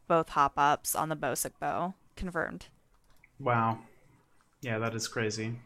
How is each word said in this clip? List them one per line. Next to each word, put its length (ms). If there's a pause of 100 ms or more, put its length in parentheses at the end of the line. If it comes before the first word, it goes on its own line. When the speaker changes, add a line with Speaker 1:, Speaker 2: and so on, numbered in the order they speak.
Speaker 1:
both 220
hop-ups 680
on 140
the 80
Bosick 420
bow. 340 (220)
Confirmed. 520 (720)
Speaker 2:
Wow. 400 (840)
Yeah, 180
that 160
is 140
crazy. 560